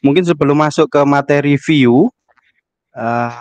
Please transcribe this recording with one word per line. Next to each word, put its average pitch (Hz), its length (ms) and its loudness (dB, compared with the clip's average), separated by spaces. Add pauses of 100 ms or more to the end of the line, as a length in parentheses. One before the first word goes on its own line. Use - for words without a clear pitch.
Mungkin 143 200 0
sebelum 147 360 0
masuk 151 320 0
ke 147 120 2
materi 143 560 0
view, 139 480 2 (880)
eh, 120 460 -6